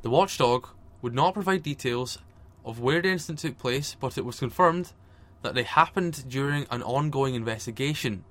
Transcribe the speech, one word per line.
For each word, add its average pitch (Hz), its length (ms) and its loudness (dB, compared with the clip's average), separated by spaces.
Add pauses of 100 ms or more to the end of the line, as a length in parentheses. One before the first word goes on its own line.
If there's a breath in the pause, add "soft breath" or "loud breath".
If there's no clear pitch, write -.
The 113 80 -4
watchdog 127 600 4 (320)
would 120 120 -4
not 165 200 2
provide 190 280 0
details 123 560 -4 (460)
of 117 160 -10
where 143 200 4
the 185 100 2
incident 165 280 -2
took 151 200 -4
place, 131 420 -2
but 131 180 -4
it 98 60 -4
was 120 160 -8
confirmed 170 500 4 (520 soft breath)
that - 120 -4
they 123 80 2
happened 156 680 0
during 139 440 -2
an 123 100 -4
ongoing 135 540 0
investigation. 117 960 -4